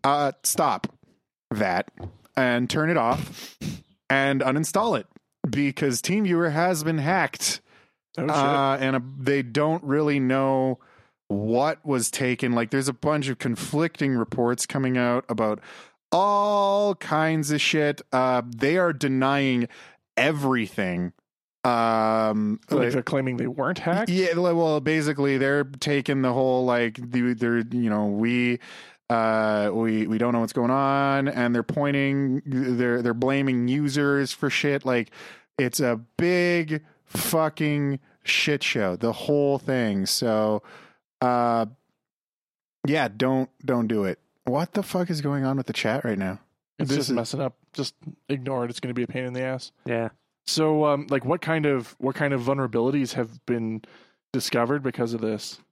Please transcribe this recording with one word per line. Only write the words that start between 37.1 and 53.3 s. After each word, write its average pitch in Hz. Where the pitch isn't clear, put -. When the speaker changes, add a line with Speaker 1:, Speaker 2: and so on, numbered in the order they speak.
Speaker 1:
shit -
show, 95
the 117
whole 143
thing. 110
So, 107
uh, 120
yeah, 139
don't, 127
don't 120
do 107
it. 92
What 143
the 202
fuck 180
is 156
going 143
on 135
with 127
the 113
chat 120
right 107
now? 95
Speaker 2:
It's 131
Speaker 1:
This 139
Speaker 2:
just 131
Speaker 1:
is 123
Speaker 2:
messing 120
up. 131
Just -
ignore 135
it. 120
It's 120
gonna 123
be 123
a 113
pain 127
in 123
the 127
ass. 131
Speaker 3:
Yeah. 113
Speaker 2:
So, 156
um, 143
like, 131
what 165
kind 160
of, 135
what 131
kind 143
of 123
vulnerabilities 131
have 117